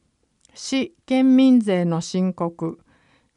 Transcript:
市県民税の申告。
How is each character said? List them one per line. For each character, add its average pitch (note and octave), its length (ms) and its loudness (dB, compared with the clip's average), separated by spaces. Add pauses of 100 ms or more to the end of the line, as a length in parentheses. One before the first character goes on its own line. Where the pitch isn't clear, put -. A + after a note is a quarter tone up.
(540)
市 - 420 -6 (100)
県 C4 300 2
民 C4 240 4
税 F#3+ 240 -2
の E3+ 160 -2
申 F#3 320 -4
告。 E3+ 480 -8 (560)